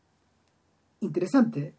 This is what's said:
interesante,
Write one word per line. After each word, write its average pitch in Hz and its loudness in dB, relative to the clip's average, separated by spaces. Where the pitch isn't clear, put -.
interesante, 180 0